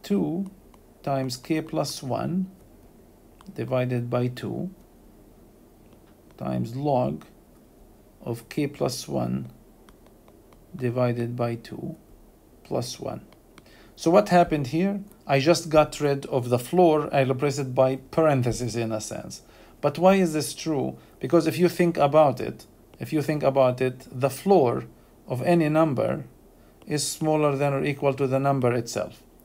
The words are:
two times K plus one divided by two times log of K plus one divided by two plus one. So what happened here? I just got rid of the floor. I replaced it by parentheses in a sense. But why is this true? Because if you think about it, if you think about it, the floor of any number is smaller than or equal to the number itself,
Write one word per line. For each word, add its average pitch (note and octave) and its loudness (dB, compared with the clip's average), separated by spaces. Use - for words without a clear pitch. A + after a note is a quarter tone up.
two F#3+ -2
times C3 -4
K D#3 -4
plus D#3 -4
one C#3 -2
divided B2 -2
by B2 0
two B2 -8
times B2 -4
log C3 -2
of A#2+ -8
K D3 -2
plus C#3 -4
one B2+ -4
divided A#2+ -2
by A#2 -4
two - -12
plus - -6
one. - -10
So - 0
what G#3 6
happened E3+ 4
here? F#3+ -2
I C#3 2
just E3 2
got D3+ 4
rid C#3+ 0
of B2 -2
the A#2+ 2
floor. D#3 4
I C#3+ 4
replaced C3+ 0
it B2+ -6
by C3 4
parentheses B2 0
in A#2 -2
a G#2+ -4
sense. - -12
But D3 0
why F#3 6
is F#3 2
this D3 -4
true? C3+ -4
Because D#3+ 2
if C#3+ -2
you F3 4
think E3+ 0
about C#3+ 4
it, - -10
if B2+ -10
you D#3 0
think D3 -2
about C3 2
it, B2+ -4
the B2+ 0
floor B2+ 2
of B2 -4
any E3+ 4
number C#3+ 0
is D3 -4
smaller D#3 0
than C#3+ 0
or C#3 -2
equal C#3 0
to C3+ -2
the C3 0
number C3+ 2
itself, - -6